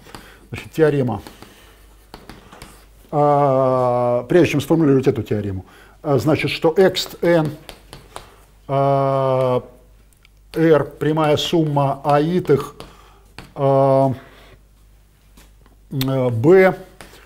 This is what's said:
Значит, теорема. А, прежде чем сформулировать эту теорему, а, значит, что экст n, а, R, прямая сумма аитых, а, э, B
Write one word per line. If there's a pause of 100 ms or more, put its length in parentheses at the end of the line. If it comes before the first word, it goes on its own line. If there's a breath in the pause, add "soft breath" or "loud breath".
(500 loud breath)
Значит,
теорема. (1900 loud breath)
А,
прежде
чем
сформулировать
эту
теорему, (380 soft breath)
а,
значит,
что
экст
n, (1200 loud breath)
а, (920)
R, (160)
прямая
сумма
аитых, (800 loud breath)
а, (1800 loud breath)
э,
B (520 loud breath)